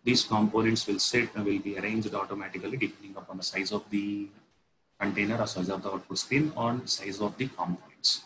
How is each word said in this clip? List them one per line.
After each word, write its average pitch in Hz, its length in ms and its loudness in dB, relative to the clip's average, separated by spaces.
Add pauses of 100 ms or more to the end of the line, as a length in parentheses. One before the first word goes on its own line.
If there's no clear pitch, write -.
These 123 220 4
components 113 600 4
will 98 140 0
sit, 120 380 2
uh, 107 40 -2
will 101 180 2
be 98 200 -4
arranged 104 340 0
automatically 98 640 -4
depending 101 400 -4
upon 95 220 -12
the 92 60 -6
size 95 280 -2
of 101 180 -2
the 101 380 0 (720)
container 101 380 2
or 110 100 2
size 92 220 -2
of 92 120 -2
the 98 80 -4
output 95 280 -4
screen 151 400 2
or 120 260 0
size 98 380 -4
of 104 160 -2
the - 100 -2
components. - 800 -2